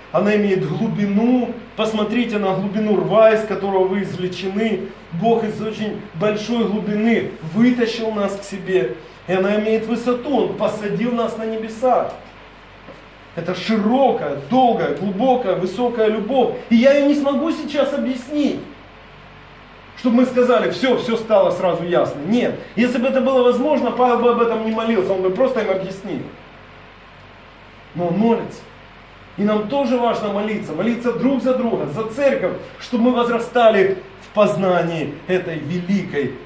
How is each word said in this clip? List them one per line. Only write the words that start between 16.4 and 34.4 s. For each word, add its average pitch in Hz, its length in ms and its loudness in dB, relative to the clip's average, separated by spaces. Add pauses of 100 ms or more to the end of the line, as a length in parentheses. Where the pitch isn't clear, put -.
И 233 60 6
я 262 160 8
ее 285 160 4
не 294 80 4
смогу 285 340 0
сейчас 285 420 -2
объяснить. 262 680 -2 (1400)
Чтобы 240 220 2
мы 254 80 6
сказали: 233 440 2
"Все, 247 280 0
все 220 180 -2
стало 190 340 4
сразу 170 320 -2
ясно". 160 440 0
Нет. 220 340 0 (160)
Если 247 220 2
бы 254 100 0
это 262 120 2
было 254 220 2
возможно, 247 480 2
Павел 247 280 2
бы 233 120 4
об 233 100 2
этом 220 240 0
не 220 60 -2
молился, 220 420 0
он 185 100 0
бы 185 80 2
просто 226 300 2
им 190 100 -2
объяснил. 185 520 -6 (1700)
Но 175 100 -2
он 175 120 -2
молится. 226 420 0 (760)
И 196 60 -2
нам 208 260 0
тоже 269 280 0
важно 214 360 0
молиться, 208 400 -4
молиться 226 400 -2
друг 254 300 0
за 262 120 2
друга, 226 320 -2
за 214 180 -6
церковь, 226 520 0 (220)
чтобы 226 260 -2
мы 254 80 4
возрастали 226 840 4 (220)
в - 140 -20
познании 165 800 0 (120)